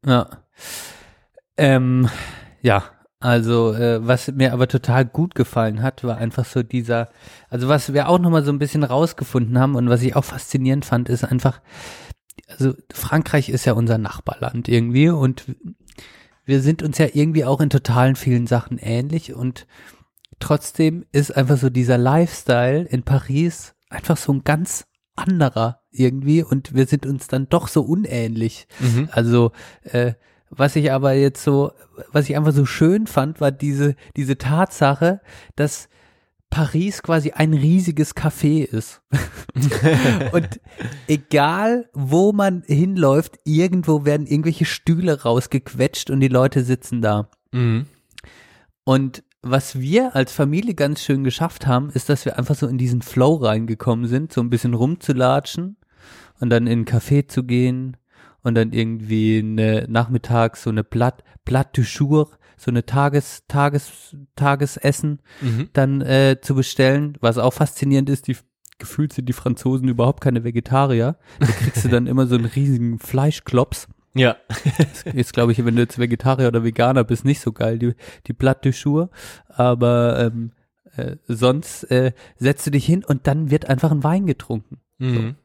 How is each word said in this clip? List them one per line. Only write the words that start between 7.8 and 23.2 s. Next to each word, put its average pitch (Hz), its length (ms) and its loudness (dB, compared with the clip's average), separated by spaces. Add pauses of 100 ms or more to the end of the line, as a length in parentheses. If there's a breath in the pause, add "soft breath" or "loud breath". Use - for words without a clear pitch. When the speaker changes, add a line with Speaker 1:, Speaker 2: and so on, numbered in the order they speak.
Speaker 1:
wir 143 160 0
auch 180 120 4
nochmal 165 240 2
so 143 80 0
ein 143 80 -2
bisschen 147 240 0
rausgefunden 127 760 0
haben 135 160 2
und 120 140 0
was 120 140 4
ich 123 120 -2
auch 139 100 2
faszinierend 131 600 -2
fand, 120 240 -2
ist 123 160 -2
einfach, 127 360 0 (840 loud breath)
also 131 280 -2 (180)
Frankreich - 560 -2
ist 123 160 -4
ja 127 80 2
unser 113 260 0
Nachbarland - 680 -8
irgendwie 120 400 4
und 135 380 0 (1000 loud breath)
wir 135 160 2
sind 156 240 0
uns 151 140 -4
ja 156 140 4
irgendwie 151 320 0
auch 135 160 0
in 147 100 2
totalen 127 440 2
vielen 120 320 0
Sachen 120 320 -2
ähnlich 131 560 -4
und 127 320 -8 (720 loud breath)
trotzdem 160 720 -2
ist 143 260 0
einfach 135 220 2
so 131 120 2
dieser 123 280 2
Lifestyle 131 840 2
in 123 180 -4
Paris 139 720 -2 (140)